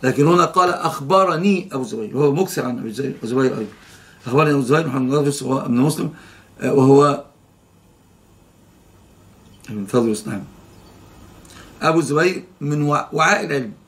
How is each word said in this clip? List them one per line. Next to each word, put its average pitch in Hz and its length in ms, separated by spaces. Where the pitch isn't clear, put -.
لكن 131 240
هنا 175 180
قال: 180 240
"أخبرني 175 1000
أبو 131 120
زبير"، 110 340
وهو 143 140
مكثر 151 340
عن 123 140
أبي 113 140
زبير، 131 300
زبير 127 340
أيضا. 107 140
"أخبرني 147 260
أبو 139 100
زبير 147 260
محمد 127 220
بن 143 160
يوسف 139 200
وهو 131 200
ابن 117 120
مسلم، 156 360
آه، 131 120
وهو 139 500
من 104 160
فضل 117 220
الإسلام". 104 380
أبو 160 200
زبير 156 420
من 147 200
وع-، 147 320
وعاء 196 320
العلم 139 260